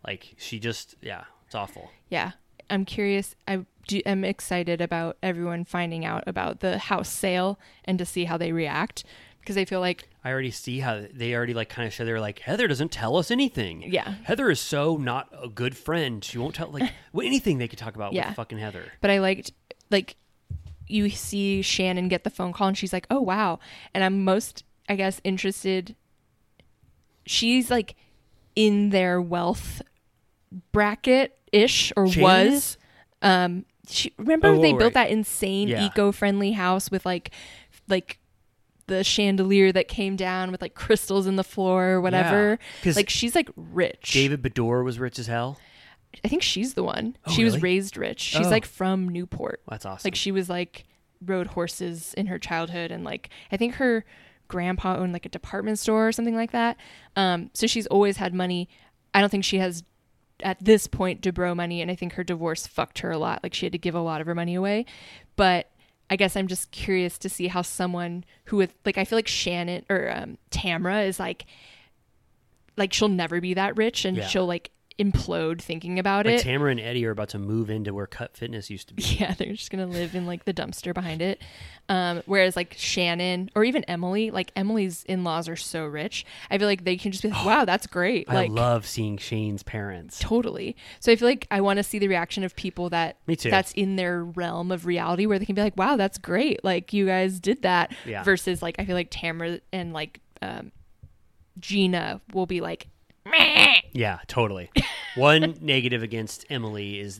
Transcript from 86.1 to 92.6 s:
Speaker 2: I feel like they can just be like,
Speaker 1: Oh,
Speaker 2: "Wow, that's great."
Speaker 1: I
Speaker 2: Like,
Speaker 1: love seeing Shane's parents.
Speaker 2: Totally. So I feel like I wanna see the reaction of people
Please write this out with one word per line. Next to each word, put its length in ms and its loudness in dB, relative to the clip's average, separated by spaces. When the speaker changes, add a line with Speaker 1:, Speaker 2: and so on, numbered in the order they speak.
Speaker 2:
I 80 2
feel 80 4
like 160 2
they 140 2
can 140 -4
just 120 -6
be 60 0
like, 140 0
Speaker 1:
Oh, 40 0
Speaker 2:
"Wow, 180 6
that's 220 0
great." 420 0
Speaker 1:
I 60 0
Speaker 2:
Like, 160 2
Speaker 1:
love 340 2
seeing 320 -4
Shane's 460 -4
parents. 560 -10
Speaker 2:
Totally. 560 -2
So 120 4
I 40 10
feel 120 4
like 220 2
I 120 2
wanna 220 4
see 140 -4
the 120 2
reaction 340 0
of 120 -4
people 340 -6